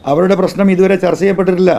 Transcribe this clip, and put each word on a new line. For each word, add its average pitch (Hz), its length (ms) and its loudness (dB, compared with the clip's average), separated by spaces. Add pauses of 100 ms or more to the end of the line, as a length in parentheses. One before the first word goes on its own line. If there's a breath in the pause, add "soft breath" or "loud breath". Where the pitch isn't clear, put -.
(100)
അവരുടെ 185 300 2
പ്രശ്നം 190 320 -2
ഇതുവരെ 190 300 2
ചർച്ച 170 200 -2
ചെയ്യപ്പെട്ടിട്ടില്ല. 185 560 0